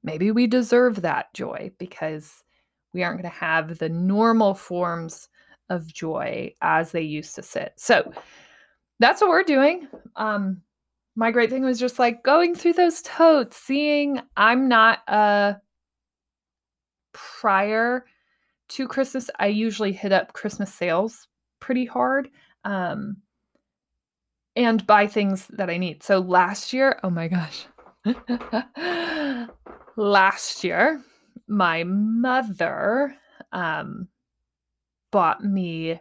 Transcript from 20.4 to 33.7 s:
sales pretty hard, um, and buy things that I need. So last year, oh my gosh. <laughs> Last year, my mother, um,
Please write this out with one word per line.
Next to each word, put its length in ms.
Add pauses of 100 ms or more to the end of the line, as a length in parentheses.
sales 540 (320)
pretty 260
hard, 440 (340)
um, 540 (1400)
and 300
buy 220
things 400
that 220
I 80
need. 260
So 160
last 540
year, 300
oh 60
my 180
gosh. 380 (380)
<laughs> 1400 (500)
Last 680
year, 380 (460)
my 360
mother, 1300 (360)
um, 560 (1040)